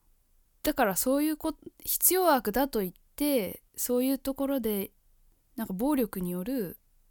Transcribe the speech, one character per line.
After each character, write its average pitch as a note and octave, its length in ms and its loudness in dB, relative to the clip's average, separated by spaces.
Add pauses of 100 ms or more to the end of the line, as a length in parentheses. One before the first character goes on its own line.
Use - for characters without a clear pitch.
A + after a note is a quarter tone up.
(640)
だ D4+ 100 0
か C4 140 2
ら F#3 100 0
そ C4+ 220 2
う D4 40 2
い D#4 60 2
う D#4 80 -2
こ-、 D#4+ 180 -4 (300)
必 - 300 2
要 F4+ 200 4
悪 A#3+ 160 0
だ C4 160 2
と A#3 140 -2
言 F#3 100 -4
っ - 20 -20 (220)
て、 C4 480 0 (140)
そ B3 220 0
う B3+ 60 2
い C4+ 80 2
う C4 60 0
と C4+ 160 -4
こ C#4 120 -4
ろ C4+ 140 0
で G#3+ 300 -2 (640)
な A3+ 100 -6
ん - 20 -12
か F#3+ 80 -6
暴 C4+ 220 0
力 G#3+ 240 0
に F3 100 -4
よ F3+ 140 -4
る A#3 340 -6 (320)